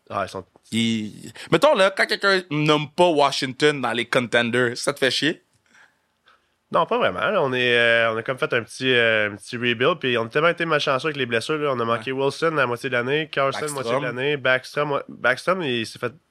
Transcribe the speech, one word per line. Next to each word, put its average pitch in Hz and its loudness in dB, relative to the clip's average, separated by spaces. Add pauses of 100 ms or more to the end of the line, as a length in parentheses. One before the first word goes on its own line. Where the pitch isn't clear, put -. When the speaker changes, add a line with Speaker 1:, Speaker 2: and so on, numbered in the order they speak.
(100)
Speaker 1:
Ouais, 101 -4
ils 92 -10
sont 95 -12 (280)
Speaker 2:
ils, 113 -4 (180)
mettons, 277 4
là, 196 4
quand 220 -2
quelqu'un 196 0
nomme 151 2
pas 180 4
Washington 143 2
dans 120 -2
les 117 -2
contenders, 120 0
ça - -4
te 139 -6
fait 131 2
chier ? 147 -2 (1300)
Speaker 1:
Non, 170 2
pas 233 0
vraiment. 104 0
Là, 180 2
on 131 0
est, 123 2
euh, 117 4
on 110 -4
a 113 -6
comme 131 -6
fait 151 -2
un 120 0
petit, 131 -2
euh, 110 4
un 104 -12
petit - -12
rebuild, 123 0
puis 127 -2
on 113 -2
a - -8
tellement 151 2
été 170 -2
malchanceux 147 0
avec 151 -4
les 135 -2
blessures, 120 -2
là. 147 0
On 120 -2
a 117 0
manqué 117 -2
Speaker 2:
Ouais. 131 -2
Speaker 1:
Wilson 139 0
la 139 2
moitié 120 -4
de 127 -4
l'année, 139 -2
Carlson 139 -2
la 147 -6
moitié 131 -4
de 127 0
Speaker 2:
Backstrom. 123 -6
Speaker 1:
l'année, 143 -2
Backstrom, 131 -2
ouais. 139 -2
Backstrom, 175 -2
il 120 -2
s'est - -16
fait, 117 -6 (180)